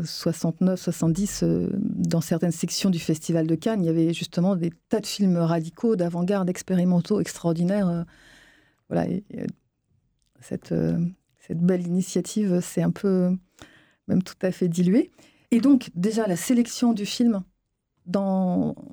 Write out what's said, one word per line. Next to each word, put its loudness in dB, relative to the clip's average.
soixante-neuf, -2
soixante-dix, -2
euh, 2
dans 0
certaines 0
sections -2
du 2
Festival 0
de 2
Cannes, 0
il 0
y 2
avait 2
justement 0
des -2
tas 0
de -8
films 2
radicaux, 0
d'avant-garde, 0
expérimentaux, 0
extraordinaires, 0
euh, -2
voilà, -2
et, -4
et, -10
euh, -6
cette, -10
euh, 0
cette -4
belle 2
initiative, -2
euh, 2
s'est -4
un 0
peu, -2
euh, 2
même 2
tout -14
à 0
fait -2
diluée. 2
Et 4
donc, 4
déjà, 0
la 0
sélection 2
du -2
film 0
dans 0